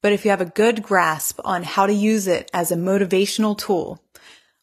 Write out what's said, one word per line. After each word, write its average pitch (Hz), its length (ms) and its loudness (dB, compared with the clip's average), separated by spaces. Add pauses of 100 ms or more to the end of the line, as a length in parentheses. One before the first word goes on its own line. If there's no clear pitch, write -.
But 208 120 2
if 202 120 -2
you 214 60 4
have 190 100 2
a 180 60 -2
good 214 360 0
grasp 165 600 0
on 180 200 -2
how 196 220 0
to 202 60 2
use 208 360 0
it 170 260 -2
as 175 160 -2
a 175 60 0
motivational 196 840 0
tool, - 420 -4 (640)